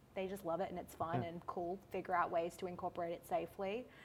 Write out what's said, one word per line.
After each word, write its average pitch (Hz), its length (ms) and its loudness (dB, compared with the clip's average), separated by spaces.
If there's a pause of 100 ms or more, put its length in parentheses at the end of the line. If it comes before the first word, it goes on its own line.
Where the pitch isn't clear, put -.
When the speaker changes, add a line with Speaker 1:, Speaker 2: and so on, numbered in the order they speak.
(160)
Speaker 1:
they 190 100 0
just 196 200 -4
love 165 160 2
it 190 80 2
and 180 100 -4
it's - 160 -10
fun 165 260 2
Speaker 2:
Yeah. 170 60 0
Speaker 1:
and 170 200 -6
cool, 180 300 -2 (140)
figure 185 240 2
out 170 160 6
ways 170 280 2
to 185 80 -2
incorporate 175 440 -2
it - 160 -6
safely. 190 580 0 (200)